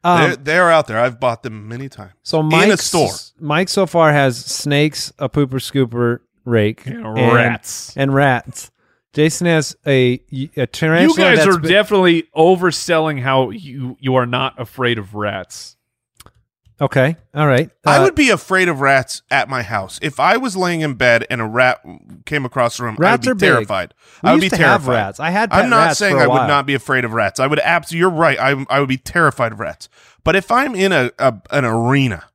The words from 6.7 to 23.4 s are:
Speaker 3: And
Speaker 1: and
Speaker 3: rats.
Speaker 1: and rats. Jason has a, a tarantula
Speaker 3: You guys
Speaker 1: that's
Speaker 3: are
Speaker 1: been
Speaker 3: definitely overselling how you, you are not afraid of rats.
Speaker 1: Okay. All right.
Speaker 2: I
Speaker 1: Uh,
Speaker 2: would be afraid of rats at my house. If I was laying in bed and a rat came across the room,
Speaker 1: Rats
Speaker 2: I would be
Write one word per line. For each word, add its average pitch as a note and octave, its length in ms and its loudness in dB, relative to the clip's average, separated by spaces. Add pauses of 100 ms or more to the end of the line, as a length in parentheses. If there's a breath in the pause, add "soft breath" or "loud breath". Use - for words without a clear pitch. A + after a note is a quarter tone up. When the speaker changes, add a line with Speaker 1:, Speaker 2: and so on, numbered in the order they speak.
Speaker 3:
And A#2 180 -12 (140)
Speaker 1:
and B2 160 4
Speaker 3:
rats. - 640 -2
Speaker 1:
and C#3 160 0
rats. C3+ 560 0 (420)
Jason D#3+ 340 0
has D#3+ 300 0 (100)
a, B2+ 360 2 (340)
a C3 100 -2
tarantula E3 360 0
Speaker 3:
You D#4+ 120 4 (220)
guys D#3 80 4
Speaker 1:
that's F#3+ 100 4
Speaker 3:
are E3 60 -2
Speaker 1:
been D#3+ 100 -2
Speaker 3:
definitely F#3 520 2 (120)
overselling D#3+ 840 0
how C3 300 0
you, C3+ 500 -12
you C3 140 -2
are B2+ 100 2
not B2+ 340 -6
afraid A#2+ 380 -4
of G2 180 -12
rats. G2+ 640 -10 (1040)
Speaker 1:
Okay. C#3 340 0 (180)
All D3 120 0
right. C#3 220 2 (160)
Speaker 2:
I G3 140 4
Speaker 1:
Uh, - 60 4
Speaker 2:
would F4+ 100 2
be C4+ 160 2
afraid F#3 380 0
of C#3 120 -4
rats C3+ 400 0 (100)
at C3+ 200 0
my B2+ 120 -4
house. G2 380 -8
If D3 180 -8
I F3+ 200 2
was A#3+ 180 -6
laying F3 240 -2
in C#3+ 140 -4
bed A#2 340 2
and B2 140 -6
a - 20 -4
rat B2 380 0 (420)
came C#3+ 220 -6
across A#2+ 320 -2
the B2 60 -8
room, A2 140 -8
Speaker 1:
Rats A3 280 0
Speaker 2:
I B3+ 60 0
would G#3 60 -4
be E3 80 2